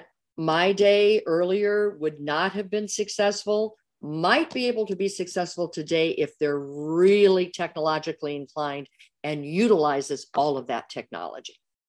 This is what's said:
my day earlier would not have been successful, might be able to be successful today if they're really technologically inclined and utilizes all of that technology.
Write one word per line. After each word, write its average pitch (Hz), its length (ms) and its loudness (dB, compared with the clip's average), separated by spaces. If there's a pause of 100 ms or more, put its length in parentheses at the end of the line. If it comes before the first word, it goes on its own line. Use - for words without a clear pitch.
(380)
my 160 340 2
day 202 540 4
earlier 202 760 0
would 151 220 -4
not 160 320 -2
have 196 160 -6
been 208 180 -4
successful, 208 880 -2 (260)
might 180 520 0
be 247 140 -2
able 220 180 -2
to 190 100 -6
be 196 140 -2
successful 175 580 -6
today 160 440 0
if - 260 -2
they're 143 220 0
really 180 920 4
technologically 156 880 -4
inclined 143 500 -8 (380)
and 147 200 -6
utilizes 151 880 2
all 143 220 2
of 123 100 -10
that 120 220 -6
technology. - 680 -12 (320)